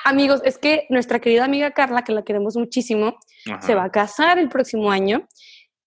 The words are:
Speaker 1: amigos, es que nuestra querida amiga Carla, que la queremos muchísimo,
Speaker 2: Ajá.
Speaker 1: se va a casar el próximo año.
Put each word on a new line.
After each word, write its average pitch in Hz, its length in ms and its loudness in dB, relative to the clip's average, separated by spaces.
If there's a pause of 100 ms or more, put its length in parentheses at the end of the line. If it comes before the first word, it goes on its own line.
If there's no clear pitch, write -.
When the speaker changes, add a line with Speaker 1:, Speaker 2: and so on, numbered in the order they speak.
Speaker 1:
amigos, 277 400 4
es 262 140 0
que 302 320 0
nuestra 247 300 0
querida 233 240 4
amiga 277 280 0
Carla, 254 320 0
que 233 80 -4
la 214 120 -2
queremos 208 320 -4
muchísimo, 233 600 -2 (340)
Speaker 2:
Ajá. 208 100 -10
Speaker 1:
se 240 140 0
va 185 100 0
a 190 80 -6
casar 294 460 2
el 320 100 0
próximo 226 420 -2
año. 196 360 0 (600)